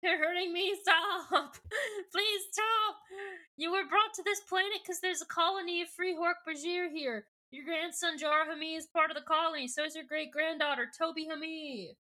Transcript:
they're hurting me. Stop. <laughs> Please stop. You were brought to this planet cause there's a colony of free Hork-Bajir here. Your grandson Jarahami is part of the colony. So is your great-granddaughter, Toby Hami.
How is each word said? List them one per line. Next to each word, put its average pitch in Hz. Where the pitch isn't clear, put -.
they're 349
hurting 349
me. 370
Stop. 339
<laughs> 427
Please 415
stop. 440
You 330
were 370
brought 427
to 370
this 403
planet 392
cause 349
there's 359
a -
colony 349
of 339
free 359
Hork-Bajir 339
here. 254
Your 269
grandson 330
Jarahami 311
is 320
part 311
of 311
the 294
colony. 311
So 294
is 302
your 311
great-granddaughter, 302
Toby 320
Hami. 302